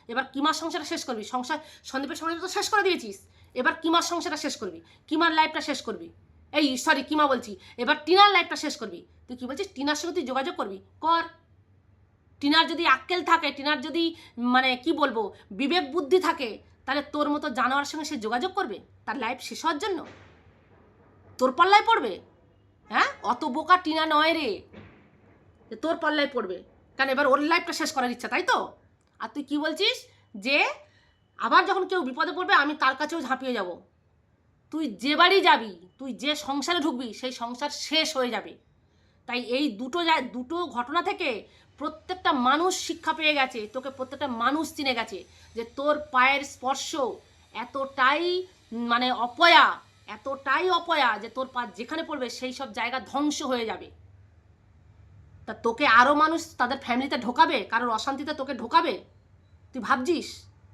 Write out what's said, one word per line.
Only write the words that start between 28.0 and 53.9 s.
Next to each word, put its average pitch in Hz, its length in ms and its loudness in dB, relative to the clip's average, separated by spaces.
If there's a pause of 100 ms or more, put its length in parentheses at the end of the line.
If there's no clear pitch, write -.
ইচ্ছা, 233 160 -8
তাই 294 160 -2
তো? 240 340 0 (420)
আর 220 140 -8
তুই 285 100 -8
কি 294 140 -4
বলছিস 320 480 0 (300)
যে 269 300 2 (720)
আবার 302 280 4
যখন 370 220 0
কেউ 370 140 -2
বিপদে 311 300 -2
পড়বে 359 220 0
আমি 294 220 4
তার 269 200 2
কাছেও 302 260 -4
ঝাঁপিয়ে 254 320 -4
যাব? 180 280 -6 (880)
তুই 311 160 -4
যে 233 280 -2
বাড়ি 359 260 6
যাবি, 226 460 2 (120)
তুই 262 140 -10
যে 285 220 -4
সংসারে 294 440 -4
ঢুকবি, 254 340 -4
সেই 254 180 -8
সংসার 247 380 -8
শেষ 311 480 -4
হয়ে 247 140 0
যাবে। 190 260 -8 (680)
তাই 247 140 -6
এই 247 320 -2
দুটো 254 320 -4
জা-, 330 300 2
দুটো 330 340 -6
ঘটনা 254 340 -2
থেকে 339 460 -4 (300)
প্রত্যেকটা 359 540 -4
মানুষ 302 440 2 (120)
শিক্ষা 320 260 -4
পেয়ে 311 200 2
গেছে, 262 340 -2
তোকে 262 220 -8
প্রত্যেকটা 254 380 -8
মানুষ 254 480 -2
চিনে 269 180 0
গেছে 226 300 -6 (320)
যে 226 80 -6
তোর 294 360 0 (120)
পায়ের 262 320 4
স্পর্শ - 520 -6 (580)
এতটাই, 277 960 0 (260)
মানে 240 380 0
অপয়া, 240 680 4 (280)
এতটাই 269 640 -4
অপয়া 294 500 0
যে 220 100 -12
তোর 254 180 -6
পা 240 280 -6
যেখানে 311 280 -6
পড়বে 277 260 -6
সেই 254 240 -8
সব 254 200 -10
জায়গা 240 260 -4
ধ্বংস 294 420 -2
হয়ে 254 240 -2
যাবে। 185 260 -8 (1500)